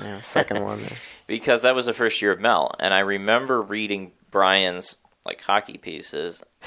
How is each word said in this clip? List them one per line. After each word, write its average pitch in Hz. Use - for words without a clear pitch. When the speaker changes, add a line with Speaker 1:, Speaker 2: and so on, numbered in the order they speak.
Speaker 1:
know, 101
second -
one? 104
Speaker 2:
<laughs> -
Because 117
that 127
was 127
the 120
first 113
year 101
of 87
Mel, 101
and 95
I 95
remember 110
reading 101
Brian's, 95
like, -
hockey -
pieces 80